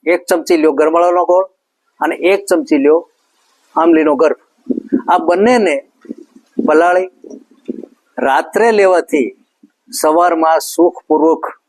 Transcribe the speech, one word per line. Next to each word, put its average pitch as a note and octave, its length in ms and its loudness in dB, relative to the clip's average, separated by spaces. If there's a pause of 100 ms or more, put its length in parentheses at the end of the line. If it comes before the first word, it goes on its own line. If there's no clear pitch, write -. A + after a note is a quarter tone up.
એક F3 220 -2
ચમચી E3 320 0
લ્યો D3+ 200 0
ગરમાળાનો E3+ 520 2
ગોળ F#3 140 2 (540)
અને D3+ 140 -4 (180)
એક G3 80 0 (100)
ચમચી D3+ 340 0
લ્યો D#3 140 4 (760)
આમલીનો D#3+ 360 2 (100)
ગર્ભ. - 200 -2 (720)
આ F3+ 160 2
બંનેને G3 460 2 (920)
પલાળી F3 420 2 (1160)
રાત્રે E3 420 0 (120)
લેવાથી E3+ 480 0 (720)
સવારમાં D#3+ 600 2 (120)
સુખપૂર્વક D#3+ 720 0 (240)